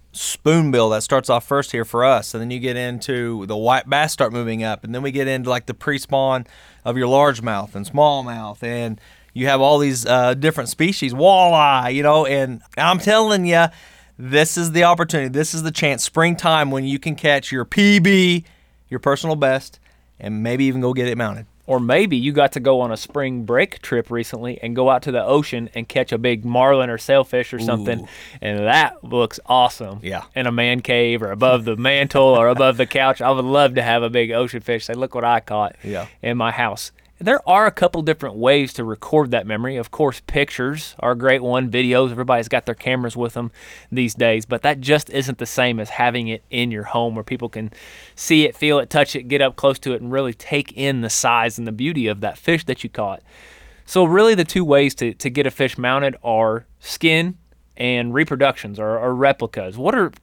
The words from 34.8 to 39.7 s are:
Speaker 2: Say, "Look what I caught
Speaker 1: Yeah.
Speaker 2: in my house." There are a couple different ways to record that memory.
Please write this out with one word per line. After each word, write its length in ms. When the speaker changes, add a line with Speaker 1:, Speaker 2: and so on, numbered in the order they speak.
Speaker 2:
Say, 100
"Look 200
what 100
I 160
caught 420
Speaker 1:
Yeah. 240
Speaker 2:
in 160
my 140
house." 420
There 300
are 180
a 40
couple 320
different 320
ways 380
to 100
record 480
that 160
memory. 300